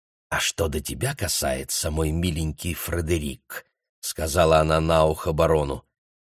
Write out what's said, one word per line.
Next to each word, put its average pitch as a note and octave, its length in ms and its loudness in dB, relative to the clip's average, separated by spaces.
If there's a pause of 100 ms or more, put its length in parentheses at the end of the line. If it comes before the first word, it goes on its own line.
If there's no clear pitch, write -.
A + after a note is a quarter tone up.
(340)
"А - 60 0
что - 260 -2
до D2+ 140 -4
тебя C2+ 340 -4
касается, C#2+ 760 -4
мой D#2 180 0
миленький E2 640 -2
Фредерик", D#2+ 920 -4 (340)
сказала D#2+ 580 2
она D#2 220 4
на D#2+ 240 4
ухо D#2 280 0
барону, D2+ 520 2 (440)